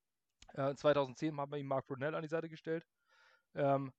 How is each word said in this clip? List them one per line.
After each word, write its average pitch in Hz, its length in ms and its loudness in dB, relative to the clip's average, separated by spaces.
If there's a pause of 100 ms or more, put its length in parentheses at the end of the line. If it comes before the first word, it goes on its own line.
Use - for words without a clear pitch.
(540)
Äh, 139 200 -2
zweitausendzehn 147 640 2
hat 143 120 -4
man 147 100 -4
ihm 139 60 -6
Mark 135 200 0
Brunell 139 280 -4
an 165 80 -2
die 156 60 -8
Seite 165 200 -2
gestellt. 160 380 -6 (680)
Ähm, 139 440 2